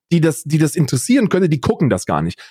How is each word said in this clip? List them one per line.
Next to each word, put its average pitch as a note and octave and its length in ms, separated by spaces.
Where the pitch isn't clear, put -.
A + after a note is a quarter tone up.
die E3+ 100
das, D#3+ 240
die D3+ 140
das D3+ 160
interessieren F#3+ 540
könnte, F3+ 200
die D3 120
gucken F#3+ 300
das F#2 160
gar D#2 160
nicht. F2 180